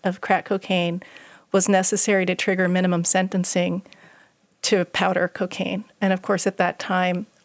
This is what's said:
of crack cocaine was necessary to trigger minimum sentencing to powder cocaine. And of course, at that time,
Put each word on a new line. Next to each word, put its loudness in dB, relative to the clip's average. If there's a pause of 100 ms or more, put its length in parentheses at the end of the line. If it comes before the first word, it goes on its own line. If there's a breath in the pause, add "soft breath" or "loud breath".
of -4
crack 0
cocaine -2 (500 loud breath)
was 2
necessary 2
to -2
trigger 0
minimum 2
sentencing 0 (800 loud breath)
to 2
powder 0
cocaine. -6 (160)
And 2
of -2
course, 0
at -4
that 0
time, -2 (180)